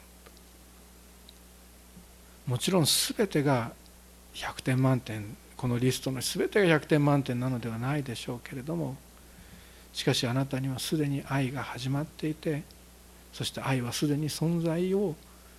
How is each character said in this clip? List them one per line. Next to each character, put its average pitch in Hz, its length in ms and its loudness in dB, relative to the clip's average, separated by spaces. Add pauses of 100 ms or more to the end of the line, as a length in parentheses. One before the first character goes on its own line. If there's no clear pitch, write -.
(2500)
も 123 100 0
ち - 140 -2
ろ 185 80 6
ん 143 80 4
す - 260 2
べ 208 140 2
て 147 160 2
が 123 300 2 (600)
百 - 280 -8
点 131 200 2
満 131 200 4
点、 107 340 -8 (220)
こ 131 100 -4
の 120 100 2
リ 127 140 4
ス - 80 -2
ト 135 100 -4
の 127 120 -4
す - 160 -4
べ 214 100 2
て 214 140 2
が 185 60 6
百 156 180 4
点 147 180 4
満 143 200 4
点 120 140 -2
な 131 120 0
の 123 100 -2
で 117 80 -6
は 113 100 -4
な 135 200 -2
い 139 60 -2
で 120 120 -6
し - 140 -8
ょ 123 60 -4
う 117 40 -10
け - 160 -12
れ 127 60 -8
ど 160 160 -4
も、 135 180 -4 (960)
し - 100 -6
か 139 120 4
し - 100 0
あ 120 80 0
な 135 120 2
た 135 140 -2
に 135 100 -2
は 127 100 -4
す - 180 -2
で 147 100 2
に 143 200 -2
愛 139 240 0
が 135 100 -4
始 123 280 -6
ま 139 120 0
っ 160 40 -4
て - 220 -6
い 156 60 -2
て、 156 300 -4 (680)
そ - 120 -8
し - 80 -4
て 113 100 -8
愛 127 200 0
は 117 120 -4
す 156 140 0
で 143 100 2
に 151 100 -2
存 165 360 0
在 175 320 0
を 196 200 0 (440)